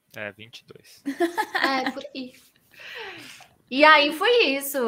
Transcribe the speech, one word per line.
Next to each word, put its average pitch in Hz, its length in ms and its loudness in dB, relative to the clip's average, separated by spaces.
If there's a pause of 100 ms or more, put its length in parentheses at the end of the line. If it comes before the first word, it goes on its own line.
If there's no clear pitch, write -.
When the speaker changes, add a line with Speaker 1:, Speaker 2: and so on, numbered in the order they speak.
(160)
Speaker 1:
é, 104 160 -10
vinte 110 280 -20
e - 60 -20
dois. - 380 -20
Speaker 2:
<laughs> 339 580 -4
É, 262 280 -6
por 269 120 -10 (100)
aí. 254 200 -14 (1400)
E 269 140 4
aí 302 280 8
foi 427 340 2
isso. 277 420 -2